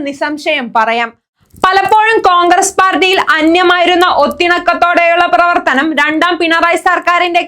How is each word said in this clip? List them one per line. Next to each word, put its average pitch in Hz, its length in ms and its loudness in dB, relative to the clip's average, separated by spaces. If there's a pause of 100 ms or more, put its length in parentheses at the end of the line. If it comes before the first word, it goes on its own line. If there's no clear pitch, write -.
നിസ്സംശയം 294 680 -6
പറയാം. 226 340 -2 (560)
പലപ്പോഴും 403 520 0 (120)
കോൺഗ്രസ് 359 520 2
പാർട്ടിയിൽ 370 380 0 (180)
അന്യമായിരുന്ന 349 680 2 (160)
ഒത്തിണക്കത്തോടെയുള്ള 339 1000 0
പ്രവർത്തനം 339 640 0 (160)
രണ്ടാം 311 340 0
പിണറായി 339 400 0
സർക്കാരിന്റെ 349 720 0